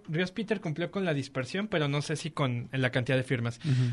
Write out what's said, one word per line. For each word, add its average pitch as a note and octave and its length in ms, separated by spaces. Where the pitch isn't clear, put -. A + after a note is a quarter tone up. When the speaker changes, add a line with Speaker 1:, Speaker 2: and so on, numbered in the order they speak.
Speaker 1:
Ríos F3+ 240
Peter G#3+ 260
cumplió E3+ 320
con G3 140
la E3 80
dispersión, C#3+ 560
pero D3+ 180
no C#3+ 140
sé D3 160
si D#3 140
con, B2 420
en C3 80
la B2+ 100
cantidad C3 280
de C3 60
firmas. A#2 380
Speaker 2:
Ujú. B2+ 300